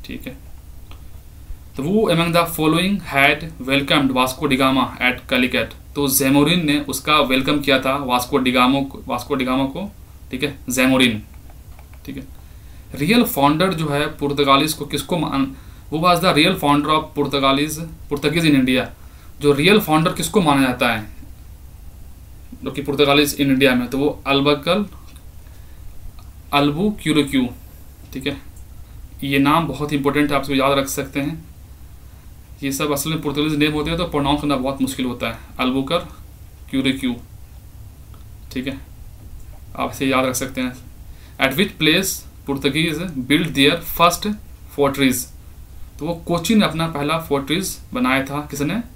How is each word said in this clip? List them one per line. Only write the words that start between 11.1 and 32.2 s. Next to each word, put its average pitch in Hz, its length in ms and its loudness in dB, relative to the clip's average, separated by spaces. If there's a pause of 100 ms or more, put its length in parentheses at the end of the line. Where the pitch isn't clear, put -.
ठीक 139 120 -12
है, 135 60 -12 (720)
Real 214 300 4
founder 156 480 4
जो 160 160 -2
है 147 160 0 (120)
Portugalis 139 560 4
को 147 120 -6
किसको 147 320 -2
मान, 139 380 -2 (360)
वो 156 80 -2
was 175 240 4
the 175 120 4
real 170 240 4
founder 147 340 4
of 151 240 0
Portuguese, 143 640 2 (320)
Portuguese 151 400 2
in 139 80 8
India। 127 260 2 (560)
जो 143 120 6
real 180 260 6
founder 160 340 2
किसको - 280 0
माना 139 200 4
जाता 123 320 2
है 107 140 -6 (1600)
जो - 80 -6
कि 143 100 -8
पुर्तगालिस 143 560 4
in 139 180 4
India 131 200 6
में, 123 120 0
तो 131 100 -4
वो 143 300 0
Albacal, 147 580 2 (1700)
अल्बुक्यर्क्यू। 147 960 2 (680)
ठीक 135 140 -6
है, 139 100 -4 (840)
ये 139 160 2
नाम 156 280 4
बहुत 147 260 -4
important 143 360 2
है, 143 60 0
आप 131 60 2
इसको 139 140 -2
याद 135 220 4
रख 135 120 0
सकते 139 320 -4
हैं। 160 260 -6 (1160)